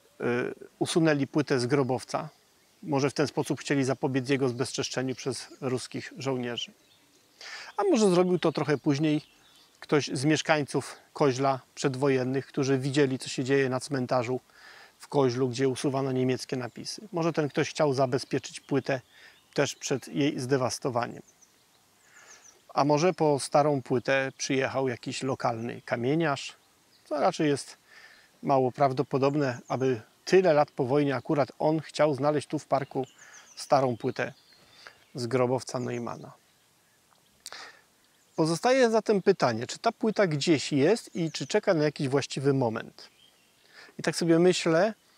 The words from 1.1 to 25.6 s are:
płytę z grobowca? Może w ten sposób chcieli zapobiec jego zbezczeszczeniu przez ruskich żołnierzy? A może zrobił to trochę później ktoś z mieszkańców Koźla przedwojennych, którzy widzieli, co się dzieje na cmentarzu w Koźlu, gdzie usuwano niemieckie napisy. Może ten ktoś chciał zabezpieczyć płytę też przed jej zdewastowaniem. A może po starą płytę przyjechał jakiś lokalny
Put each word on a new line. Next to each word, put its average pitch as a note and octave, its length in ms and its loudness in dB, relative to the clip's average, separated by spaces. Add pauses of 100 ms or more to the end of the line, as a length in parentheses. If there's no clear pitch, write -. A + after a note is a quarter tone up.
płytę D3 340 0
z B2 60 0
grobowca? C#3 640 -2 (540)
Może C#3 280 0
w - 40 -6
ten D3 120 0
sposób C#3+ 340 -4
chcieli C#3 240 0
zapobiec C3 440 -2
jego C3+ 200 0
zbezczeszczeniu B2+ 680 -6
przez - 340 -8 (120)
ruskich B2+ 580 -6
żołnierzy? B2 540 -6 (1040)
A G#4 80 -2
może A3+ 260 4
zrobił F3+ 280 4
to D#3+ 140 0
trochę D3 260 0
później D3+ 440 0 (580)
ktoś - 320 0
z C3 120 -2
mieszkańców D3+ 720 0 (160)
Koźla C3+ 480 0 (140)
przedwojennych, C3 720 0
którzy C3+ 320 0
widzieli, C3 400 2
co - 100 -12
się C#3+ 160 -4
dzieje C3+ 240 2
na B2+ 120 -2
cmentarzu B2+ 600 -2 (580)
w - 100 -20
Koźlu, C3 400 2
gdzie C3 200 0
usuwano C3+ 440 -2
niemieckie B2+ 440 -2
napisy. - 560 -10
Może E3+ 200 0
ten D3+ 160 0
ktoś - 220 -2
chciał D3 240 2
zabezpieczyć C3 680 -2
płytę C3+ 400 -2 (540)
też C#3+ 200 0
przed - 340 -6
jej D3 320 -2
zdewastowaniem. B2 840 -2 (1500)
A C#3+ 100 2
może D3+ 300 2
po D3 260 2
starą D3 420 2
płytę C3+ 560 0
przyjechał C3 500 -2
jakiś B2 340 -6
lokalny A#2+ 640 -4